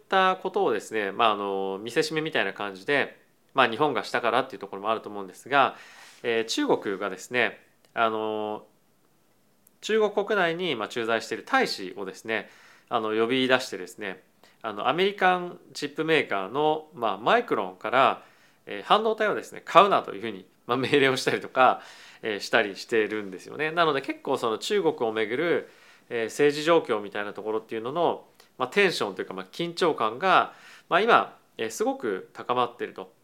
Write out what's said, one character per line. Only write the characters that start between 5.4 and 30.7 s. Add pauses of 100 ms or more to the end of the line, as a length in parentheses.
が、 (460)
え
ー、
中 (120)
国
が
で
す
ね、 (320)
あ
の、 (1160)
中
国
国
内
に、
ま
あ、
駐
在
し
て
い
る
大
使
を
で
す
ね、 (400)
あ
の、
呼
び
出
し
て
で
す
ね、 (400)
あ
の、
ア
メ
リ
カ
ン (160)
チ
ッ
プ
メ
ー
カ
ー
の、
ま
あ、
マ
イ
ク
ロ
ン
か
ら、 (440)
え
ー、
半
導
体
を
で
す
ね、
買
う
な
と
い
う
ふ
う
に、 (200)
ま
あ、
命
令
を
し
た
り
と
か、 (420)
え
ー、
し
た
り
し
て
る
ん
で
す
よ
ね。
な
の
で、
結
構
そ
の
中
国
を
め
ぐ
る、 (400)
え
ー、
政
治
状
況
み
た
い
な
と
こ
ろ
っ
て
い
う
の
の、 (320)
ま
あ、
テ
ン
シ
ョ
ン
と
い
う
か、
ま
あ、
緊
張
感
が、 (380)